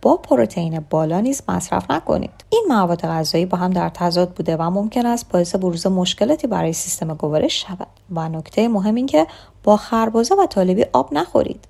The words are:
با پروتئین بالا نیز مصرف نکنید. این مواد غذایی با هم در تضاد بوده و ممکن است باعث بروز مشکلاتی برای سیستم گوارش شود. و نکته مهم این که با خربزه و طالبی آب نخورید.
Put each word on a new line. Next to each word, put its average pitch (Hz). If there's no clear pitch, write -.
با 277
پروتئین 170
بالا 160
نیز 262
مصرف 185
نکنید. -
این 453
مواد 180
غذایی 165
با 185
هم 180
در 170
تضاد 175
بوده 165
و 165
ممکن 214
است 240
باعث 175
بروز 180
مشکلاتی 196
برای 165
سیستم -
گوارش 156
شود. 185
و 165
نکته 160
مهم 214
این 254
که 302
با 208
خربزه 226
و 392
طالبی 185
آب 262
نخورید. -